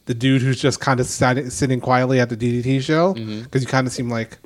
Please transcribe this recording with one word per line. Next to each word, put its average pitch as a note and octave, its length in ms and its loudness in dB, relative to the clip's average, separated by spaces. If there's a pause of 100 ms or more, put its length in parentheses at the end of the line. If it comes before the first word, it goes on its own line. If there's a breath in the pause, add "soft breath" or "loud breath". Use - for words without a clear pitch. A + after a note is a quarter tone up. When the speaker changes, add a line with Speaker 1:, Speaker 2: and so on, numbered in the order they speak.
Speaker 1:
the B2 100 -4
dude C3+ 260 2
who's C3 180 0
just - 220 0
kinda B2+ 220 2
sat-, B2+ 480 0
sitting C3 280 0
quietly B2+ 400 2
at A#2+ 100 2
the A#2+ 60 -6
D A#2+ 160 -2
D A#2+ 120 -2
T C3+ 180 0
show D#3+ 320 2
Speaker 2:
Mm-hmm. A2 320 -8
Speaker 1:
'cause C3+ 160 -2
you B2 60 -2
kinda C3 240 0
seem, A#2+ 180 -6
like, A2+ 360 -6